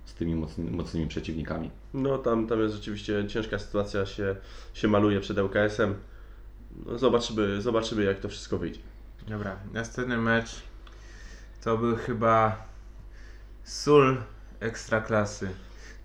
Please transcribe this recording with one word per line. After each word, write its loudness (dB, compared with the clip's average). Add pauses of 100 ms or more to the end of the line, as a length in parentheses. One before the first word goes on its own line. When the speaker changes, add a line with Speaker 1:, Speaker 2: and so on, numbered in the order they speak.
Speaker 1:
z -18
tymi 0
mocny-, -2
mocnymi -2
przeciwnikami. -4 (240)
Speaker 2:
No 0
tam, 2
tam 2
jest 2
rzeczywiście -2
ciężka -2
sytuacja -2
się, -2 (380)
się 2
maluje 6
przed -2
L 2
K 2
S-em. 4 (920)
No, -6
zobaczymy, 4
zobaczymy, 2
jak 2
to -4
wszystko -4
wyjdzie. -4 (480)
Speaker 3:
Dobra, -6 (160)
następny -2
mecz 2 (1000)
to 2
był 2
chyba 2 (1000)
sól 8 (440)
Ekstraklasy. 0 (560)